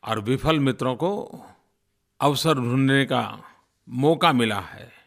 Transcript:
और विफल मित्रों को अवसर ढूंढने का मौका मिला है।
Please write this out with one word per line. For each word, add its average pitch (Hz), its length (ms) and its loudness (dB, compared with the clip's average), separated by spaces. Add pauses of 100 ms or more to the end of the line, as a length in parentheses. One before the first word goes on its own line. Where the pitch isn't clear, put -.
और 110 160 -4
विफल 131 400 0
मित्रों 131 360 -2
को 190 460 -6 (800)
अवसर 147 320 2
ढूंढने 135 520 2
का 117 380 -4 (460)
मौका 147 440 2
मिला 110 260 2
है। - 320 -16 (160)